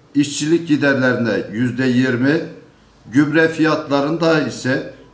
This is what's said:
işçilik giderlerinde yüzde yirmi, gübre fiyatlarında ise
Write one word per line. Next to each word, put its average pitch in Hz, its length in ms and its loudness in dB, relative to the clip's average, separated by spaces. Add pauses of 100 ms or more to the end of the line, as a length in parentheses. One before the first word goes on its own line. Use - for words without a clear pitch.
(140)
işçilik 151 540 0
giderlerinde 123 840 0
yüzde 123 340 -2
yirmi, 127 540 2 (680)
gübre 151 420 2
fiyatlarında 156 920 0
ise 131 540 -4 (200)